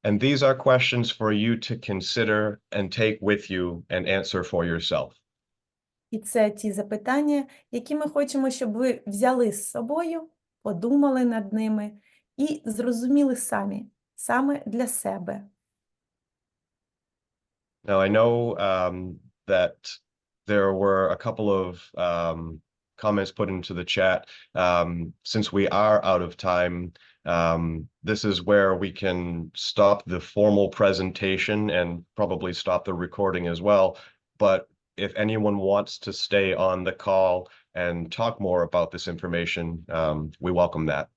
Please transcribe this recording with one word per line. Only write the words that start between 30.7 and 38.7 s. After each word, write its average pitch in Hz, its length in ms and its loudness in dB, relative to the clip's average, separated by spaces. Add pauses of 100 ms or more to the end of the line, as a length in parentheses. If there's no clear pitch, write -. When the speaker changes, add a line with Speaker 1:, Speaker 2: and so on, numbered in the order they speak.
Speaker 1:
presentation 95 800 0 (200)
and 87 100 0 (320)
probably 90 320 -2
stop 90 320 -2
the 90 220 -4
recording 92 460 -2
as 85 160 -6
well. 95 180 6 (580)
But 95 160 6 (460)
if 104 60 -6 (140)
anyone 107 320 0 (140)
wants 101 200 0 (120)
to 98 80 -8 (140)
stay 98 220 2 (200)
on 92 160 0
the 92 120 -4 (100)
call 95 280 4 (500)
and 87 120 -2 (240)
talk 113 140 0 (140)
more 90 200 2
about 85 220 0